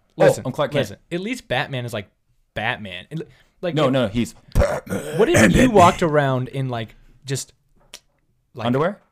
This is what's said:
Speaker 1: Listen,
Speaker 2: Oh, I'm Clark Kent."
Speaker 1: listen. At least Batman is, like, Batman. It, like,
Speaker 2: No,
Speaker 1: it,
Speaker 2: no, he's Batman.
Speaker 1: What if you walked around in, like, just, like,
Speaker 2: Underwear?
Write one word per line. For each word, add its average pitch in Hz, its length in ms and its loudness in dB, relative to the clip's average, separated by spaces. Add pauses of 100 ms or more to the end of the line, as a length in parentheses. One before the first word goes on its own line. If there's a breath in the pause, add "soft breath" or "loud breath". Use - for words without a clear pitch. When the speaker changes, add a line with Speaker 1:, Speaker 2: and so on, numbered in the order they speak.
(160)
Speaker 1:
Listen, 175 300 2
Speaker 2:
Oh, - 40 -2
I'm - 20 -8
Clark 143 180 -4
Kent." 143 140 0
Speaker 1:
listen. 98 140 -12 (120)
At 170 100 -6
least 226 280 -8
Batman 127 360 -4
is, 117 80 -8
like, 107 160 -8 (460)
Batman. 107 560 -6
It, 151 180 -10 (340 soft breath)
like, 175 120 -4
Speaker 2:
No, 143 140 2
Speaker 1:
it, - 20 2
Speaker 2:
no, 127 180 0
he's 107 260 -4 (200)
Batman. - 640 -2
Speaker 1:
What - 100 4
if 220 260 4
you 247 160 6
walked 190 320 6
around 139 460 0
in, 135 220 -6
like, 113 240 -8 (320)
just, 131 260 -8 (1040)
like, 113 120 -8
Speaker 2:
Underwear? 147 460 -2